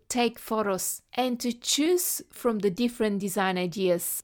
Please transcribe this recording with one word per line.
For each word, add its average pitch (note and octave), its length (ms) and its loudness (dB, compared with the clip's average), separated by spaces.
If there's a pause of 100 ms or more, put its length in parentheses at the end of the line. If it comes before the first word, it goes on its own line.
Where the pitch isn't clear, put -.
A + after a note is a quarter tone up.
take A#3+ 280 2
photos G3+ 640 -2 (120)
and B3 260 0
to A#3+ 120 -2
choose D#4+ 720 0 (100)
from A3+ 280 -2
the G3+ 100 2
different G#3+ 500 0
design F#3+ 380 0
ideas F3+ 640 0